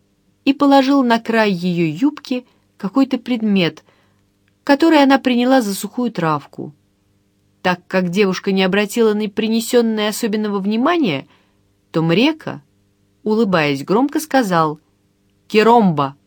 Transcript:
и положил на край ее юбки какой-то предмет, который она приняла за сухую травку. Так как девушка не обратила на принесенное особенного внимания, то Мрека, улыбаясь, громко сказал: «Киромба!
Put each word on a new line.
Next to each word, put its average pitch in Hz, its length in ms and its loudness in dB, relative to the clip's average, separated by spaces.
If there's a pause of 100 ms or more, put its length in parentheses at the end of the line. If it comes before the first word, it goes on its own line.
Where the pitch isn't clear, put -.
(440)
и 277 80 2
положил 277 500 2
на 233 160 2
край 220 320 0
ее 175 400 -2
юбки 247 540 -4 (320)
какой-то 262 400 -2
предмет, 208 640 -2 (800)
который 302 400 4
она 269 160 4
приняла 254 440 2
за 202 120 -6
сухую 233 380 -6
травку. 151 600 -6 (880)
Так 180 240 -2
как 185 240 -2
девушка 190 420 0
не 190 100 2
обратила 208 520 0
на 214 140 -4
принесенное 226 840 -2
особенного 214 480 -4
внимания, 220 680 -2 (640)
то 160 120 -2
Мрека, 170 600 -2 (600)
улыбаясь, 180 600 0
громко 269 380 -2
сказал: 170 580 0 (680)
«Киромба! 202 680 2 (100)